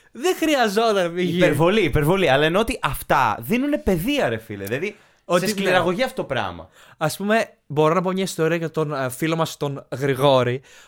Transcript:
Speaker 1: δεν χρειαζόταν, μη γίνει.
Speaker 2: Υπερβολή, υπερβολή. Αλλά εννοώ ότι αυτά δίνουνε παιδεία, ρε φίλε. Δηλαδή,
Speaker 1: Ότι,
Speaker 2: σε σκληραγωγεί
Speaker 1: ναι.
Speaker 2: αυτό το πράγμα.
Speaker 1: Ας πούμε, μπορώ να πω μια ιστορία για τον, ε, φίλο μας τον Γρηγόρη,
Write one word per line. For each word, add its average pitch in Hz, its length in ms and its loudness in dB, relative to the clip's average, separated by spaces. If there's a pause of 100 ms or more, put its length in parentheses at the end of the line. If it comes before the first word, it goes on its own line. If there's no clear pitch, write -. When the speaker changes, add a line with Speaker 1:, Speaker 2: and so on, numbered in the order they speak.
(120)
Speaker 1:
δεν 320 240 -2
χρειαζόταν, 226 760 2
μη 180 100 -2
γίνει. 175 140 0
Speaker 2:
Υπερβολή, 175 460 4
υπερβολή. 156 480 2
Αλλά 143 140 4
εννοώ 170 160 2
ότι - 220 -2
αυτά 131 580 0
δίνουνε 254 380 -2
παιδεία, 208 500 0
ρε 113 100 -4
φίλε. 101 260 -12
Δηλαδή, 147 320 -6 (280)
Speaker 1:
Ότι, 175 160 0
Speaker 2:
σε 190 80 -2
σκληραγωγεί 185 500 0
Speaker 1:
ναι. 254 60 0
Speaker 2:
αυτό 254 180 -8
το - 60 -6
πράγμα. 92 400 -6 (280)
Speaker 1:
Ας 156 200 -4
πούμε, 214 320 0 (180)
μπορώ 156 280 0
να 185 80 0
πω 185 100 -4
μια 190 100 -4
ιστορία 165 340 -2
για 165 140 -6
τον, 151 240 -4
ε, 135 140 -4
φίλο 160 280 -4
μας 160 200 -4
τον 139 300 -8 (120)
Γρηγόρη, 131 640 2 (260)